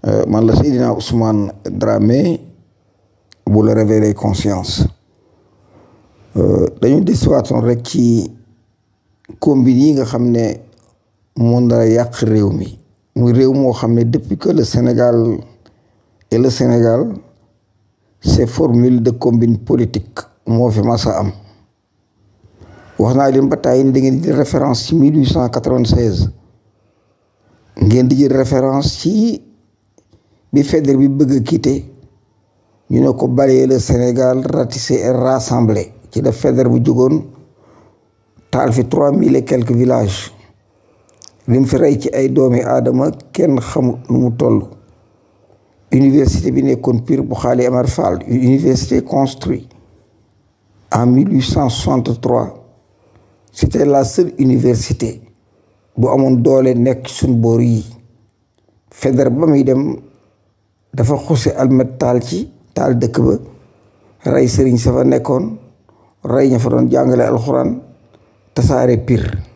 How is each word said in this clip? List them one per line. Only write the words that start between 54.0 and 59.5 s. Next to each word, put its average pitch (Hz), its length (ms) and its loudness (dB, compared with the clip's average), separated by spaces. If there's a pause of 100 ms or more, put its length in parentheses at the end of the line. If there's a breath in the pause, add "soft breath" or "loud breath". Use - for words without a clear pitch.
seule - 340 -2
université 123 840 -2 (760)
bu 120 120 2
amoon 135 320 2
doole 131 340 2
nekk 127 320 -2
suñ - 320 -2
boor 117 220 2
yi. 113 240 0 (1080)
Faidherbe 127 480 0
ba 165 80 2
muy 139 160 4